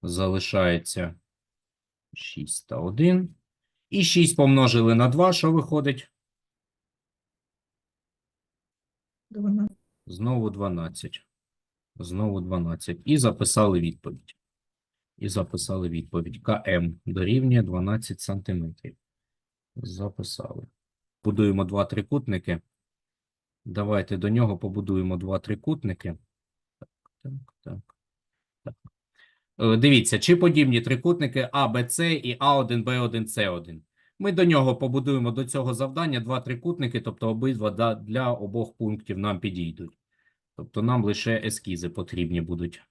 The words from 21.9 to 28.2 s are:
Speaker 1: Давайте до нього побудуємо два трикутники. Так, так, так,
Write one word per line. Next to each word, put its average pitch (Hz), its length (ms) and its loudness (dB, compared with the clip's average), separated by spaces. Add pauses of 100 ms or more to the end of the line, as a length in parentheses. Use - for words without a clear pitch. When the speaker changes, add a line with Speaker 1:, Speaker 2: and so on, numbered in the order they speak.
Speaker 1:
Давайте 101 520 -2
до 92 120 -2
нього 110 300 2
побудуємо 95 580 -2
два 95 220 -4
трикутники. 104 800 -6 (600)
Так, - 100 -20 (340)
так, 131 100 -12 (280)
так, 95 180 -14 (840)